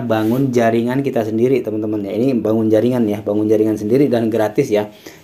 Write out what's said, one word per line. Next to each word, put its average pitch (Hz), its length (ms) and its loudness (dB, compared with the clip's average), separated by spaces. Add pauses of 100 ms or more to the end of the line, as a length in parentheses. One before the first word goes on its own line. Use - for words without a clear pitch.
bangun 117 500 0
jaringan 117 480 0
kita 127 240 -2
sendiri, 113 400 0
teman-teman, 107 400 -4
ya. 98 140 -6
Ini 127 180 0
bangun 110 320 0
jaringan 117 380 2
ya, 104 180 -2
bangun 107 240 0
jaringan 107 320 2
sendiri 123 300 2
dan 117 160 0
gratis 110 420 0
ya. 104 220 0 (340)